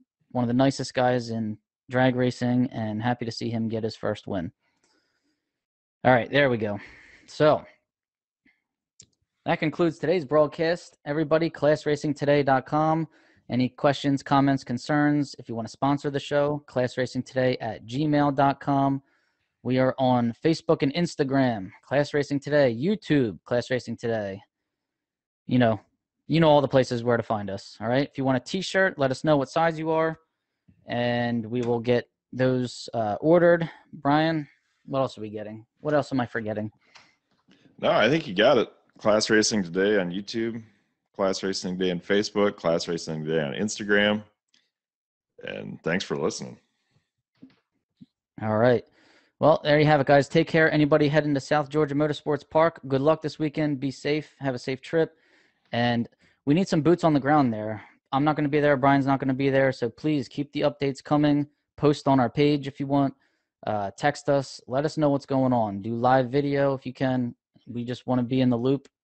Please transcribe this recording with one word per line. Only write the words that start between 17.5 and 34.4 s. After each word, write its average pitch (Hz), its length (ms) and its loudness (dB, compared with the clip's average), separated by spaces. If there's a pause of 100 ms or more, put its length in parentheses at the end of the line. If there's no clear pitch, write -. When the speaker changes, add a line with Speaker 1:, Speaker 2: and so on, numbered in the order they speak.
Speaker 1:
at 107 260 -10
gmail 143 520 0
dot 139 240 2
com. 139 400 0 (640)
We 127 160 0
are 131 180 2
on 123 440 2
Facebook 160 400 0
and 139 120 0
Instagram, 131 800 -2 (120)
Class 139 300 -2
Racing 143 260 -2
Today, 143 340 2
YouTube, 135 720 0
Class 120 260 -4
Racing 117 280 -6
Today. 104 440 -6 (1080)
You 127 120 2
know, 110 220 2 (460)
you 151 120 2
know 160 100 6
all 147 120 6
the 135 60 0
places 123 360 2
where 120 140 2
to 117 60 -2
find 104 260 -4
us, - 320 -12
all 107 60 -4
right? 135 220 0
If - 80 -12
you 139 60 -4
want 131 140 0
a - 20 0
t-shirt, 190 580 -2
let 135 140 0
us - 140 -6
know 156 100 4
what 135 140 0
size 165 280 0
you 160 140 -6
are, 160 260 -2 (680)
and 120 600 -2
we 120 160 -4
will 120 180 0
get 120 300 0 (220)
those, 127 640 -2
uh, 107 260 -2
ordered. 170 500 4 (220)
Brian, 156 560 0 (380)